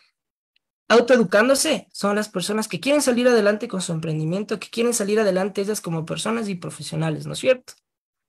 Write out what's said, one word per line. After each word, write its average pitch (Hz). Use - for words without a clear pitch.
autoeducándose, 240
son 202
las 208
personas 208
que 190
quieren 285
salir 247
adelante 214
con 190
su 180
emprendimiento, 165
que -
quieren 233
salir 208
adelante 196
ellas 202
como 165
personas 214
y 196
profesionales, 156
¿no 147
es 156
cierto? 254